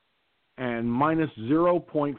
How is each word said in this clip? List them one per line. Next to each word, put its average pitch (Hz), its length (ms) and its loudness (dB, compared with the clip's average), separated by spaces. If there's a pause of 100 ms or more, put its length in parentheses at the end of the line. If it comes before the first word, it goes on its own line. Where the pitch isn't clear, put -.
(560)
and 120 320 -4
minus 147 420 0 (180)
zero 170 320 2
point 143 380 -4